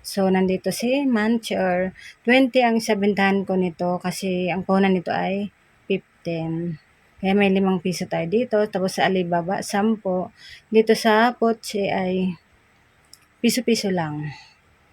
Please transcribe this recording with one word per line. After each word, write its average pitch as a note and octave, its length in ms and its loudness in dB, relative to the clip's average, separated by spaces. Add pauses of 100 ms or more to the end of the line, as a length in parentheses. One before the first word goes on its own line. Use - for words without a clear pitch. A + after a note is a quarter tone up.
So, F#3+ 320 0
nandito F#3 400 0
si B3+ 320 -2
Mancher. G#3 880 0 (320)
Twenty B3+ 400 4
ang A3+ 160 2
isa A3 160 0
bentahan G3 480 2
ko F#3+ 80 -4
nito F3+ 480 -2
kasi F3+ 480 -4
ang E3+ 160 -4
puhunan F#3+ 320 2
nito F3 160 -4
ay F#3+ 400 -4 (320)
fifteen. E3 960 -6 (400)
Kaya F#3+ 160 2
may G3+ 160 4
limang F#3+ 320 2
piso F3+ 240 -4
tayo E3 160 -2
dito. A3 400 0
Tapos F#3+ 320 -4
sa F#3 160 2
Alibaba, F3 480 -2
sampo. G3+ 720 -2 (400)
Dito A3 240 4
sa A3+ 400 4
Poche A3 560 -2
ay F#3 400 -2 (1120)
piso-piso A3+ 480 0
lang. D3+ 400 -4 (600)